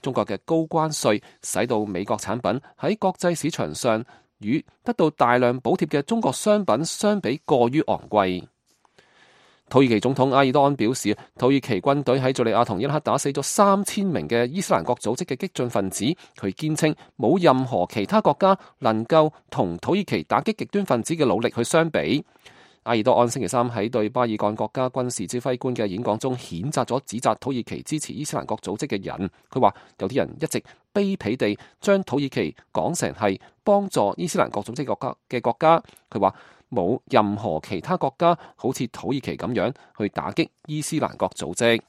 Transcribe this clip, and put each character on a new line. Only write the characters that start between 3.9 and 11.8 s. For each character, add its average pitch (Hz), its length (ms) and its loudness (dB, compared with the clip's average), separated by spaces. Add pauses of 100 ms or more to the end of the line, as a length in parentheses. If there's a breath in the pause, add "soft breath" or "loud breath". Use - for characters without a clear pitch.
與 113 260 -2 (180)
得 - 80 -2
到 160 180 2
大 123 280 4
量 123 240 4
補 156 160 0
貼 175 100 0
嘅 147 140 0
中 226 180 -2
國 160 140 0
商 208 320 2
品 117 180 2
相 208 380 0
比 123 240 -2
過 120 240 4
於 143 140 0
昂 101 260 -2
貴。 92 340 2 (1300 soft breath)
土 127 100 4
耳 135 80 8
其 110 140 2
總 127 120 0
統 131 200 2
埃 135 60 4
爾 135 120 4
多 143 120 4
安 139 120 2
表 117 180 0
示， 104 220 -2 (220 loud breath)
土 123 120 4
耳 139 120 4
其 101 180 -2
軍 139 240 0